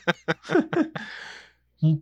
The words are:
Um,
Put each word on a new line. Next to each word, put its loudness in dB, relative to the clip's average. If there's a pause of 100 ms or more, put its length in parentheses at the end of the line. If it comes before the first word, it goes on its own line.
(1800)
Um, 4